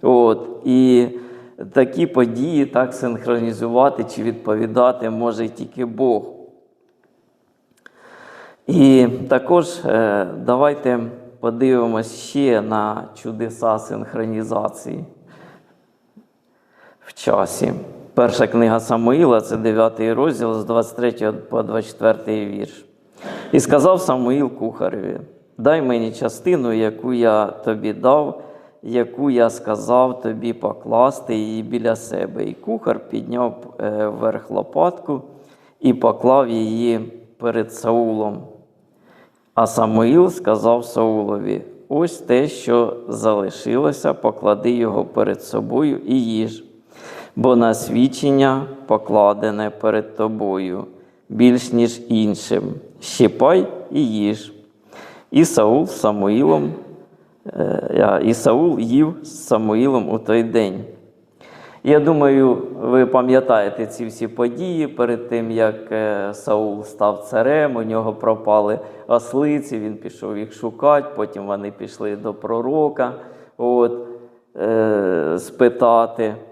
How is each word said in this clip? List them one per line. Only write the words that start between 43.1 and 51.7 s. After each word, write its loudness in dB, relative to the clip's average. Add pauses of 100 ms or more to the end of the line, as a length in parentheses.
поклади 0
його 0
перед -2
собою -2
і 0
їж, -4 (720)
бо 4
на 4
свідчення 0 (220)
покладене 2
перед -2
тобою, -4 (440)
більш 4